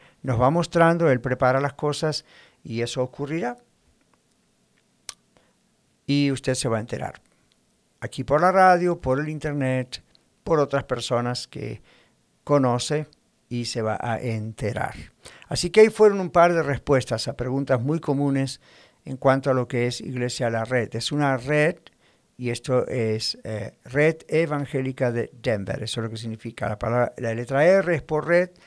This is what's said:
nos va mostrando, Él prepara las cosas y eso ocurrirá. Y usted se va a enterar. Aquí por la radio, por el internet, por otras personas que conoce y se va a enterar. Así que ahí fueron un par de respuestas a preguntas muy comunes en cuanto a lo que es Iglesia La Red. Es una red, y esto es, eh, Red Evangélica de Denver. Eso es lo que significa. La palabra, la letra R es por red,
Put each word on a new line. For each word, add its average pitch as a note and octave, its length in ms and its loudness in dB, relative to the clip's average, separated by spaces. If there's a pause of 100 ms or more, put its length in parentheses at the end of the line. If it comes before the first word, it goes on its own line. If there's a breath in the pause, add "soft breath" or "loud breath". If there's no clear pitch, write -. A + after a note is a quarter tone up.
(220 soft breath)
nos B2 180 -2
va B2+ 100 4
mostrando, E3+ 600 4
Él B2+ 100 2
prepara B2+ 400 2
las C#3 120 -2
cosas D3+ 520 -4 (380 soft breath)
y A#2 200 -6
eso A#2 200 -4
ocurrirá. D3 540 -6 (2500 soft breath)
Y C#3+ 240 2
usted C3 240 -2
se B2+ 140 -4
va A2+ 80 0
a G#2+ 40 -2
enterar. - 400 -8 (800)
Aquí - 220 -8
por C#3+ 180 2
la F3+ 120 6
radio, F3+ 480 6
por C3 180 0
el D3+ 100 -4
internet, C#3+ 760 -4 (400)
por D#3+ 160 4
otras C#3 240 0
personas A#2+ 640 -4
que A2+ 340 -10 (640 soft breath)
conoce C#3+ 640 0 (400)
y A#2+ 160 -6
se A2+ 180 -4
va G#2+ 180 -2
a A2+ 200 -4
enterar. A2 760 -4 (540 loud breath)
Así - 220 -4
que G#3+ 100 6
ahí G#3+ 80 10
fueron G#3 320 4
un F3+ 100 -4
par F3 220 6
de E3+ 100 0
respuestas C3+ 640 0
a A#2+ 100 -8
preguntas B2+ 440 0
muy D3 180 0
comunes C#3 640 -2 (440 soft breath)
en C3 120 -10
cuanto C3+ 340 2
a B2+ 40 2
lo B2 120 0
que A#2+ 200 -2
es B2 140 -6
Iglesia B2 500 -4
La A2+ 140 -2
Red. A#2+ 300 -2
Es A2 160 -6
una C#3+ 260 0
red, D3+ 400 0 (600 soft breath)
y B2 140 -4
esto B2 360 0
es, A2 580 -2
eh, G#2+ 280 -8 (120)
Red D3+ 340 2 (100)
Evangélica C#3 840 -2
de A#2 220 -4
Denver. A2 500 -4
Eso A2+ 180 -6
es A2+ 40 -4
lo A2 60 -6
que A2+ 60 -10
significa. A2 520 -8
La G#2 100 -6
palabra, A#2+ 380 0
la A2+ 180 -4
letra B2+ 300 0
R F3+ 300 4
es D3 80 -4
por D3+ 260 -4
red, F3 220 2 (160 loud breath)